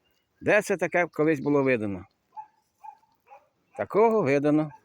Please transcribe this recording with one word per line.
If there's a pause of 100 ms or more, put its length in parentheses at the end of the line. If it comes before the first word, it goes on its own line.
(400)
Де
це
таке
колись
було
видано? (1700)
Такого
видано (140)